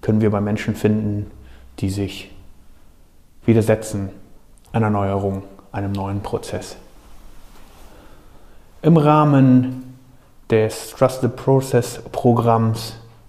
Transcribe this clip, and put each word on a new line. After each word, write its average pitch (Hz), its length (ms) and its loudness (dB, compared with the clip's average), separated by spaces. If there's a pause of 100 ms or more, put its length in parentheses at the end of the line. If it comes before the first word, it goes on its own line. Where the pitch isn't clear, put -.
können 107 200 0
wir 110 100 2
bei 101 100 -2
Menschen 104 340 -4
finden, 107 560 -2 (480)
die 98 120 -2
sich 95 440 -8 (1120)
widersetzen 107 640 0 (600)
einer 107 180 0
Neuerung, 98 540 -2 (260)
einem 101 220 -6
neuen 98 300 -6
Prozess? - 540 -10 (2000)
Im 165 140 6
Rahmen 143 1000 4 (560)
des 110 400 0
Trust - 300 0
the 127 80 0
Process - 840 0
Programms 117 840 0 (320)